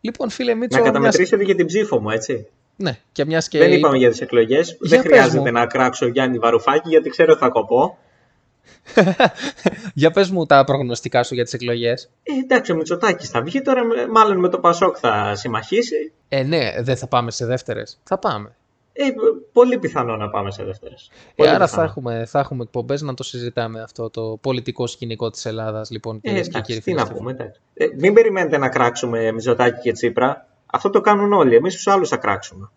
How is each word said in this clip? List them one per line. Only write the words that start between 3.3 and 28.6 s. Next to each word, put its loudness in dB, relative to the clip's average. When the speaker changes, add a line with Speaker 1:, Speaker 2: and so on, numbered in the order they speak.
Speaker 1:
και -4
Speaker 2:
Δεν 6
Speaker 1:
είπα- 6
Speaker 2:
είπαμε 4
για 6
τις -4
εκλογές. 2
Speaker 1:
Για -4
Speaker 2:
Δεν 6
Speaker 1:
πες 2
Speaker 2:
χρειάζεται 4
Speaker 1:
μου. -
Speaker 2:
να 2
κράξω 0
Γιάννη 0
Βαρουφάκη, 2
γιατί 4
ξέρω 4
θα 0
κοπώ. 0
Speaker 1:
<laughs> 6
Για 2
πες 2
μου -2
τα 6
προγνωστικά -2
σου -6
για -2
τις -6
εκλογές. -4
Speaker 2:
Ε, -10
εντάξει, 0
ο 2
Μητσοτάκης -2
θα -2
βγει -4
τώρα, 0
με-, -2
μάλλον 4
με 2
το -4
πασόκ 2
θα 0
συμμαχίσει. -4
Speaker 1:
Ε, -2
ναι, 0
δεν -2
θα -12
πάμε -2
σε -8
δεύτερες. -6
Θα -4
πάμε. -6
Speaker 2:
Ε, -2
πολύ 4
πιθανό -4
να -6
πάμε -6
σε -12
δεύτερες. -14
Speaker 1:
Ε, -20
Speaker 2:
Πολύ 4
Speaker 1:
άρα 4
Speaker 2:
πιθανό. -2
Speaker 1:
θα 0
έχουμε, -8
θα -2
έχουμε -6
εκπομπές -6
να -8
το -12
συζητάμε -8
αυτό -12
το -8
πολιτικό -4
σκηνικό -8
της -14
Ελλάδας, -8
λοιπόν, -12
Speaker 2:
Ε, -10
Speaker 1:
κυρίες -2
και -8
Speaker 2:
εντάξει, -8
Speaker 1:
κύριοι -6
Speaker 2:
τι -4
Speaker 1:
φίλοι -2
Speaker 2:
να -2
Speaker 1:
και -12
Speaker 2:
πούμε, -10
εντάξει. -14
Ε, -2
μην 4
περιμένετε 4
να 0